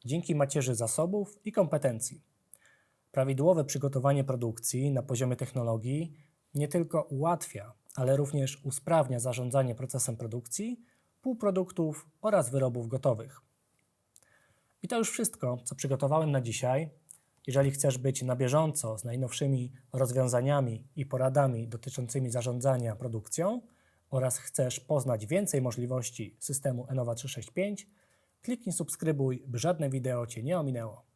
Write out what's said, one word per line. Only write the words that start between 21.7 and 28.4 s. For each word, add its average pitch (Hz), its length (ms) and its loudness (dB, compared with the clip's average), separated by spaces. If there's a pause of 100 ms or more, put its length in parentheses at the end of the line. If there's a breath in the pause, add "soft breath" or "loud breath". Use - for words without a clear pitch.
zarządzania 123 680 0
produkcją 160 640 -4 (500 soft breath)
oraz 127 280 0
chcesz - 420 -2
poznać 123 460 0
więcej 156 360 0
możliwości 120 760 -4
systemu 131 500 -4
Enowa 123 260 -2
trzy 123 140 -8
sześć - 220 -10
pięć, 202 380 -4 (540 soft breath)